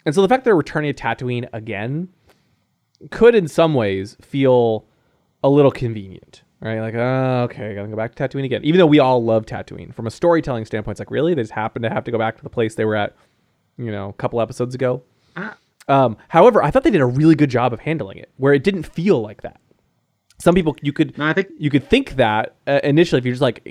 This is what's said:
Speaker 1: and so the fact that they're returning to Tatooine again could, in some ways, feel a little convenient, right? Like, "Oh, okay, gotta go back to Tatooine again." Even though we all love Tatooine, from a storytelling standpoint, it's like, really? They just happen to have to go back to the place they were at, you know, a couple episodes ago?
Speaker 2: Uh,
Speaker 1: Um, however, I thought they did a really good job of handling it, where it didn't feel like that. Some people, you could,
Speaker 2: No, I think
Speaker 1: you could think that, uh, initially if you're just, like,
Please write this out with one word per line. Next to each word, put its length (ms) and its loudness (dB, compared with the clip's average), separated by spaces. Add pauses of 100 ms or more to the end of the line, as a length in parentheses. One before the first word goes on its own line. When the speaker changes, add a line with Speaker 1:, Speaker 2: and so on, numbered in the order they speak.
Speaker 1:
and 80 -2
so 80 2
the 60 4
fact 160 0
that 60 2
they're 60 4
returning 380 -2
to 80 -18
Tatooine 500 -6
again 560 -8 (1040)
could, 240 6
in 140 2
some 260 2
ways, 460 -2
feel 640 0 (600)
a 40 4
little 240 4
convenient, 720 -10 (180)
right? 200 -6
Like, 140 -6
"Oh, 560 0
okay, 240 -10
gotta 140 -10
go 80 -10
back 180 -6
to 80 -8
Tatooine 220 -6
again." 200 -4
Even 140 4
though 80 8
we 140 6
all 240 2
love 200 2
Tatooine, 480 -14
from 140 -10
a 40 -8
storytelling 540 0
standpoint, 300 -8
it's 60 -12
like, 100 -12
really? 240 -2
They 80 -2
just 100 -8
happen 300 -6
to 80 -2
have 140 -4
to 80 -10
go 60 -2
back 180 -4
to 80 -20
the 60 -14
place 260 -4
they 80 -2
were 100 0
at, 220 -4 (600)
you 140 -10
know, 180 -8
a 40 -14
couple 280 -6
episodes 340 -6
ago? 280 -4 (340)
Speaker 2:
Uh, 140 -12 (380)
Speaker 1:
Um, 280 2 (120)
however, 340 6
I 80 0
thought 140 0
they 60 2
did 100 2
a 60 2
really 280 4
good 160 2
job 220 0
of 80 -10
handling 380 -8
it, 180 -20
where 180 2
it 80 2
didn't 220 -2
feel 360 0
like 220 -12
that. 180 -16 (800)
Some 160 4
people, 260 0
you 120 -4
could, 260 -2
Speaker 2:
No, 80 -2
I 60 0
think 160 -2 (100)
Speaker 1:
you 120 -2
could 180 0
think 280 2
that, 380 0 (140)
uh, 160 2
initially 340 2
if 60 -4
you're 100 -2
just, 80 -4
like, 280 -2